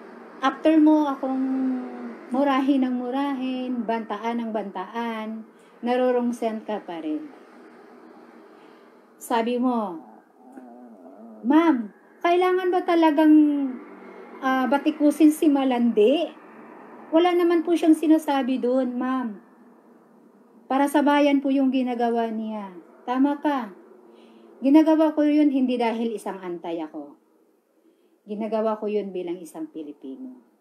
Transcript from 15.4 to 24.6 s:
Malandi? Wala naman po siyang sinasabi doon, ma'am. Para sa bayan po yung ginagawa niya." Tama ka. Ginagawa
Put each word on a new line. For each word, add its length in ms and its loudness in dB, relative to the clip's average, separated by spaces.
Malandi? 800 2
Wala 240 4
naman 320 2
po 80 0
siyang 240 4
sinasabi 640 2
doon, 320 0
ma'am. 480 -4
Para 240 0
sa 80 4
bayan 400 4
po 80 -4
yung 240 2
ginagawa 560 -2
niya." 480 -10
Tama 320 0
ka. 320 -4
Ginagawa 560 4